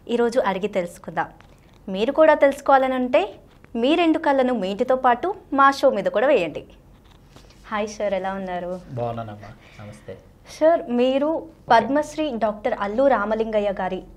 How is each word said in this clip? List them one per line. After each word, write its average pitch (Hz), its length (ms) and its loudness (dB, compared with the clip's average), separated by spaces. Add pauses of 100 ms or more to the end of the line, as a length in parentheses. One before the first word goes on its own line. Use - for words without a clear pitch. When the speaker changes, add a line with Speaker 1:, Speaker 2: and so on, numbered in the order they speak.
Speaker 1:
ఈరోజు 240 320 0
అడిగి 190 280 -2
తెలుసుకుందాం. 175 580 -6 (640)
మీరు 202 240 -2
కూడా 311 220 6
తెలుసుకోవాలనంటే 277 1000 2 (420)
మీ 247 180 2
రెండు 330 240 2
కళ్ళను 269 360 0
మీ 190 140 -4
ఇంటితో 240 280 0
పాటు 262 380 0 (180)
మా 269 180 6
షో 269 200 2
మీద 202 140 -2
కూడా 202 220 0
వేయండి. 214 380 0 (1040)
హాయ్ 214 180 -4
సార్, 208 260 -4
ఎలా 190 200 -4
ఉన్నారు? 180 460 -8 (120)
Speaker 2:
బాగున్నానమ్మా, 110 920 -10
నమస్తే. - 340 -18 (420)
Speaker 1:
సార్, 330 300 4
మీరు 262 360 0
Speaker 2:
ఓకే. 311 200 -4 (240)
Speaker 1:
పద్మశ్రీ 277 680 2
డాక్టర్ 214 440 -4
అల్లు 214 260 0
రామలింగయ్య 214 720 0
గారి 185 220 -6 (140)